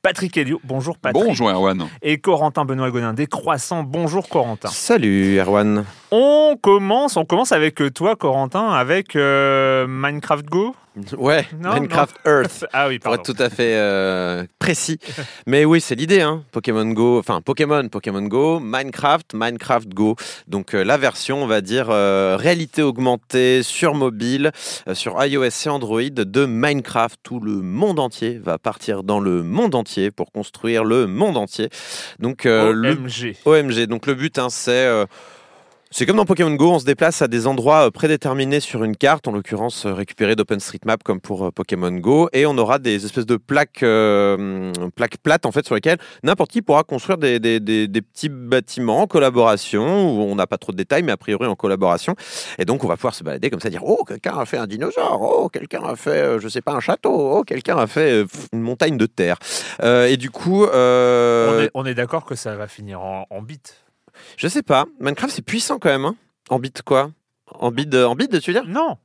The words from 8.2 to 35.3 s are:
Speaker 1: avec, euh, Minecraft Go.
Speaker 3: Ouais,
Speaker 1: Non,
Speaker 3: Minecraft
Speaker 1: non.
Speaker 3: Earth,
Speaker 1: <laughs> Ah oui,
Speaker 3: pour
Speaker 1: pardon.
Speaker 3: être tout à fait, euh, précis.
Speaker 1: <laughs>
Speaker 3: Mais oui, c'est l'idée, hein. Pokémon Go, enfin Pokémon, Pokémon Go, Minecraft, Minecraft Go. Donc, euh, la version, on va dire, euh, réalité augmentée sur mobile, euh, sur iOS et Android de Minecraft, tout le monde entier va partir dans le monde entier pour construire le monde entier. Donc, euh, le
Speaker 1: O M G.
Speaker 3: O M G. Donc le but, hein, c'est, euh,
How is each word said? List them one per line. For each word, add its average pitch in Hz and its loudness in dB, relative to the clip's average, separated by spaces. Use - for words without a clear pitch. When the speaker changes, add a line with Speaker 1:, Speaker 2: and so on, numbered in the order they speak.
Speaker 1:
avec, 160 0
euh, 135 2
Minecraft 147 -4
Go. 196 -2
Speaker 3:
Ouais, 143 2
Speaker 1:
Non, 185 -4
Speaker 3:
Minecraft 151 0
Speaker 1:
non. 151 4
Speaker 3:
Earth, 143 0
Speaker 1:
<laughs> - -12
Ah 139 0
oui, 127 -4
Speaker 3:
pour 113 -4
Speaker 1:
pardon. 117 0
Speaker 3:
être 123 -6
tout 131 -2
à 123 2
fait, 117 0
euh, 92 0
précis. 165 -4
Speaker 1:
<laughs> - -16
Speaker 3:
Mais 139 4
oui, 160 6
c'est - -4
l'idée, 160 2
hein. 156 -2
Pokémon 110 0
Go, 117 2
enfin 98 -2
Pokémon, 143 0
Pokémon 101 -6
Go, 143 0
Minecraft, 135 -2
Minecraft 117 -2
Go. 107 0
Donc, 98 -6
euh, 95 0
la 127 4
version, 135 -2
on 131 -2
va 110 2
dire, 113 -2
euh, 98 2
réalité 160 0
augmentée 127 2
sur 151 0
mobile, 131 -2
euh, 92 -4
sur 110 -4
iOS 139 0
et 123 -4
Android 117 -2
de 127 0
Minecraft, 120 -2
tout 120 -10
le 104 -4
monde 151 -2
entier 117 -4
va 85 -4
partir 104 -6
dans 104 0
le 90 0
monde 151 0
entier 104 -2
pour - -8
construire 110 -2
le 117 2
monde 147 0
entier. 107 -4
Donc, 127 -4
euh, 110 6
le 117 2
Speaker 1:
O - 2
M 127 -4
G. 113 -8
Speaker 3:
O 151 6
M 143 4
G. 117 2
Donc 113 -6
le 139 0
but, 131 -4
hein, 123 0
c'est, - -4
euh, 110 2